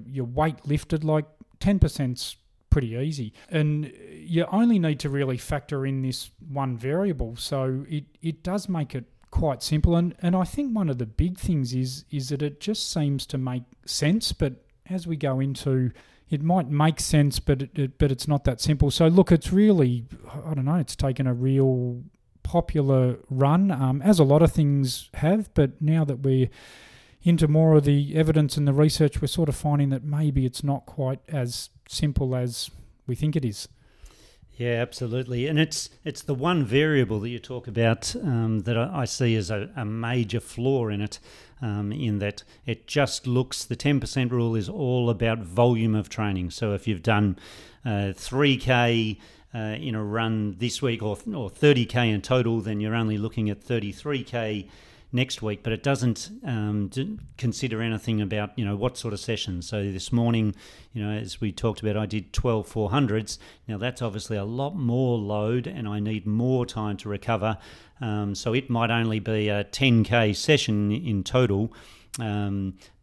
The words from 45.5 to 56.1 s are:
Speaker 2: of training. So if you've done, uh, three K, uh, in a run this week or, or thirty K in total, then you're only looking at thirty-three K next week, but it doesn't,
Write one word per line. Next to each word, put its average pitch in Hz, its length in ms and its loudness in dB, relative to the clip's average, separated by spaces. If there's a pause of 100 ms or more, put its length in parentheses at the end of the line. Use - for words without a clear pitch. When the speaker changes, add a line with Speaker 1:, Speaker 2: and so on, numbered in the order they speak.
Speaker 2:
of 107 140 -2
training. 95 420 -2
So 104 220 -2
if 98 140 -6
you've 95 160 -2
done, 104 340 4 (460)
uh, 101 300 -2
three 139 420 2
K, 120 640 2 (340)
uh, 120 40 -8
in 110 380 -6
a 107 80 -4
run 107 560 -2
this 120 220 -4
week 117 200 0
or, 104 160 -2 (160)
or 123 160 -6
thirty 131 360 4
K 120 240 0
in 104 120 0
total, 117 400 0
then 104 180 -4
you're 107 160 -2
only 110 220 -2
looking 107 320 -2
at 101 140 -6
thirty-three 120 600 -4
K 107 460 -6 (420)
next 127 300 -2
week, 104 220 -4
but 113 80 -2
it 110 100 -4
doesn't, 123 480 -2 (160)